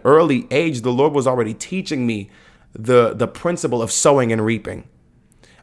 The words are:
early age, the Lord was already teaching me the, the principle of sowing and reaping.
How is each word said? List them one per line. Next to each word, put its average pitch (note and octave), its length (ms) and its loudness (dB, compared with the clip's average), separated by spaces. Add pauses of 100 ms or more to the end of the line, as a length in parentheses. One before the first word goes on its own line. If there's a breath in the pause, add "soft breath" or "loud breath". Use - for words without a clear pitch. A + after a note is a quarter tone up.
early C#3+ 460 4
age, C#3+ 300 -2
the B2 100 -2
Lord C#3+ 220 0
was C3 120 0
already A#2+ 280 -2
teaching D#3 520 -6
me G#2+ 240 -4 (440 soft breath)
the, A#2 400 2
the A2 140 -2
principle C#3+ 540 -4
of A2+ 100 -4
sowing C3+ 400 2
and A2 140 0
reaping. - 420 -6 (760 soft breath)